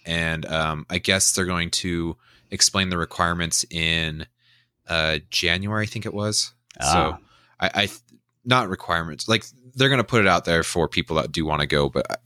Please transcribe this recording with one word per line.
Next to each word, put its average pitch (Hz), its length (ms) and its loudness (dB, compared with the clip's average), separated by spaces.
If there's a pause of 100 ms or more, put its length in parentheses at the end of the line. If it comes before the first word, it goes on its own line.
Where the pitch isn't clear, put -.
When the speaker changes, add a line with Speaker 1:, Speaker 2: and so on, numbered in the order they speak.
Speaker 1:
and, 82 420 -2
um, 78 420 -2
I 92 80 -2
guess 95 360 2
they're 92 120 0
going 85 240 -2
to 85 480 -2 (340)
explain 95 380 0
the 87 80 -2
requirements 85 720 -2
in, 82 560 -2 (600)
uh, 78 300 0 (100)
January, 98 540 -2
I 107 40 -2
think 107 180 -10
it 92 80 -6
was. 104 400 -2 (280)
Speaker 2:
Ah. 69 100 2
Speaker 1:
So 80 260 2 (440)
I, 92 120 2
I 101 120 0
th-, - 160 -8 (420)
not 123 240 4
requirements. 85 600 -2
Like, 113 160 2 (280)
they're 131 160 4
gonna 127 140 4
put 120 160 2
it 98 80 6
out 87 160 4
there 82 200 2
for 80 260 0
people 82 260 -2
that 73 160 0
do 80 140 0
wanna 76 200 0
go, 71 240 2
but, 64 160 -2 (200)